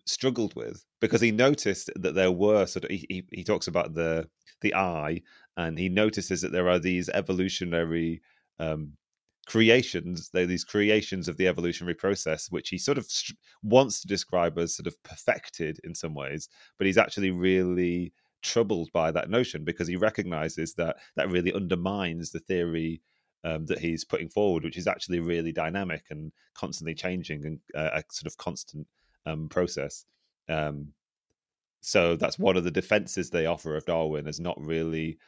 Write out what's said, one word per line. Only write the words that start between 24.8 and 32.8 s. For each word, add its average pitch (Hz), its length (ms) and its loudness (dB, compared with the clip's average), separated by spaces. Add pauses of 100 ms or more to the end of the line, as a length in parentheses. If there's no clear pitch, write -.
actually 90 340 -2
really 82 320 -2
dynamic 82 580 -4
and 78 220 -12 (220)
constantly 80 400 -8
changing 82 520 -6
and, 78 140 -8 (140)
uh, 78 200 0
a 78 160 -2
sort - 160 -12
of 78 100 -10
constant, - 500 -10 (400)
um, 78 220 -6
process. 76 560 -4 (440)
Um, 76 440 -4 (880)
so 85 360 4
that's - 220 -2
one 95 180 4
of 87 80 2
the 87 60 0
defenses 90 600 -2